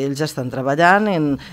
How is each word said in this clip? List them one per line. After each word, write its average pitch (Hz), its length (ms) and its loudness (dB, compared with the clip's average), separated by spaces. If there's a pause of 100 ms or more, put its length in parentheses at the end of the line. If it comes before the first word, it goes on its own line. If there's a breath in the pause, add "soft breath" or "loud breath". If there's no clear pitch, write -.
ells 139 160 -4
estan 139 300 -4
treballant 165 560 2
en, 160 220 0 (240 loud breath)